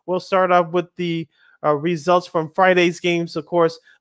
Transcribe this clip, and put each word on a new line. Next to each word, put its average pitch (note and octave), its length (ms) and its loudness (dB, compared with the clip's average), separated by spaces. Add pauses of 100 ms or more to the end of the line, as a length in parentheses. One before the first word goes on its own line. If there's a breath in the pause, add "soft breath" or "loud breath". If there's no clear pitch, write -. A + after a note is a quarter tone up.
We'll F3+ 120 -2
start F#3 320 0
off F3 220 2
with F3 140 0 (100)
the, E3 320 -6 (360 soft breath)
uh, D3+ 100 2
results F3 500 0
from D#3+ 280 -6
Friday's F3+ 480 2
games. E3+ 340 -4
Of D#3 100 -6
course, E3 360 0 (200 soft breath)